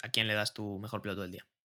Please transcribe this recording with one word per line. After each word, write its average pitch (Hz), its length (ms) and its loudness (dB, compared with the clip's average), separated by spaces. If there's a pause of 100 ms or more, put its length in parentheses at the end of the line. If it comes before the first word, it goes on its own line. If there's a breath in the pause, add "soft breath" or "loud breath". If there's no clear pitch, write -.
¿a 117 60 -4
quién 113 180 4
le 107 80 4
das 104 180 2
tu 101 280 -4
mejor 107 200 -4
piloto 98 200 -2
del 92 100 -4
día? 95 160 -10 (180)